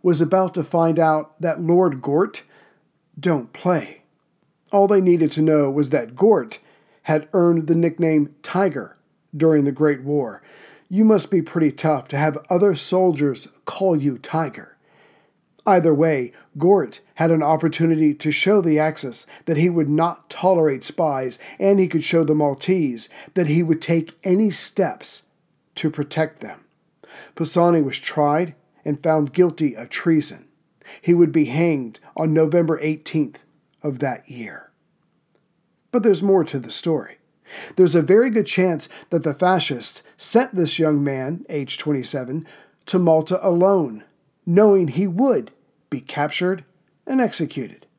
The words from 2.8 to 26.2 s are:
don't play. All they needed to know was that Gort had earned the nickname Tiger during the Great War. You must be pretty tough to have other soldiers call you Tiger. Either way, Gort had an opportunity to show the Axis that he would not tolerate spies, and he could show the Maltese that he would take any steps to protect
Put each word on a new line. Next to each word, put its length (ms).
don't 320
play. 500
All 160
they 140
needed 300
to 100
know 280
was 200
that 260
Gort 420
had 320
earned 320
the 80
nickname 680
Tiger 540
during 280
the 80
Great 300
War. 400
You 160
must 260
be 120
pretty 300
tough 360
to 80
have 320
other 260
soldiers 760
call 280
you 220
Tiger. 600
Either 260
way, 400
Gort 460
had 140
an 120
opportunity 720
to 160
show 320
the 160
Axis 480
that 140
he 100
would 200
not 420
tolerate 520
spies, 560
and 200
he 100
could 140
show 220
the 100
Maltese 760
that 140
he 140
would 200
take 420
any 240
steps 760
to 160
protect 500